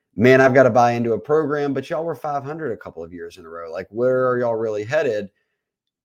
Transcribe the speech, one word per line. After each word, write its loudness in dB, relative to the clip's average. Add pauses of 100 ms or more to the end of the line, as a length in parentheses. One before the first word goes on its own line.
(140)
"Man, 6
I've 6
gotta 6
buy 4
into -2
a -2
program, -2
but -8
y'all -6
were -6
five -8
hundred -8
a -10
couple -18
of -14
years -14
in -20
a -20
row. -14
Like, -10
where 0
are -2
y'all -2
really -4
headed?" -2 (760)